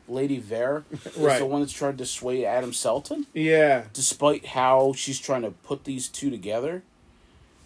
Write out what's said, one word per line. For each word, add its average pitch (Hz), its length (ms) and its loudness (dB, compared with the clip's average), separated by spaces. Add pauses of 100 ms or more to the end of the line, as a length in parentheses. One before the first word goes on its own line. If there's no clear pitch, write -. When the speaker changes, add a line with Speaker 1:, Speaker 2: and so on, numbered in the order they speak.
Speaker 1:
Lady 131 320 -2
Vere 123 480 -2
Speaker 2:
<laughs> - 180 -14
Speaker 1:
is - 120 -16
Speaker 2:
Right. 143 220 4
Speaker 1:
the 135 60 0
one 143 160 0
that's 139 120 -4
tried 139 240 -4
to 127 80 -8
sway 127 400 -2
Adam 120 280 0
Selton. 151 600 -2
Speaker 2:
Yeah. 156 600 4
Speaker 1:
Despite - 540 0
how 131 480 4
she's 131 240 -6
trying 131 240 -2
to 104 80 -4
put - 320 -8
these 131 240 -8
two - 220 -4
together. 120 540 -4 (840)